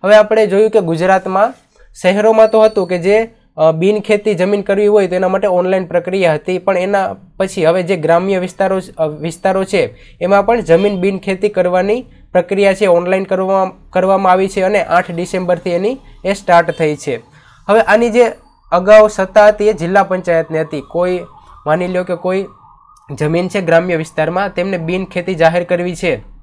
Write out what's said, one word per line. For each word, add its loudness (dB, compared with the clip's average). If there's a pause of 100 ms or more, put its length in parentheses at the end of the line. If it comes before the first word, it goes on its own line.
હવે 6
આપણે 4
જોયું 2
કે 2
ગુજરાતમાં 0 (480)
શહેરોમાં 4
તો 4
હતું 0
કે -4
જે, 0 (280)
અ, 2
બિન 0
ખેતી 0
જમીન -2
કરવી 0
હોય 4
તો -4
એના 0
માટે -2
ઓનલાઈન 0
પ્રક્રિયા -2
હતી, -6
પણ -2
એના -2 (200)
પછી -4
હવે 2
જે -2
ગ્રામ્ય 0
વિસ્તારો, -4 (180)
અ, -2
વિસ્તારો -4
છે -2 (260)
એમાં 2
પણ 0
જમીન 0
બિન -2
ખેતી -4
કરવાની -2 (280)
પ્રક્રિયા 0
છે -2
ઓનલાઈન 2
કરવા-, -2 (220)
કરવામાં 2
આવી 2
છે -4
અને 0
આઠ -2
ડિસેમ્બરથી -4
એની -2 (260)
એ -2
સ્ટાર્ટ 0
થઈ -2
છે. -8 (480)
હવે 4
આની 2
જે 2 (400)
અગાઉ 6
સત્તા 2
હતી 2
એ 2
જિલ્લા 0
પંચાયતની -2
હતી. -6
કોઈ -4 (460)
માની 0
લ્યો -4
કે -6
કોઈ -4 (720)
જમીન -2
છે -4
ગ્રામ્ય 0
વિસ્તારમાં, -4
તેમને -4
બિન -6
ખેતી -6
જાહેર 2
કરવી -4
છે -6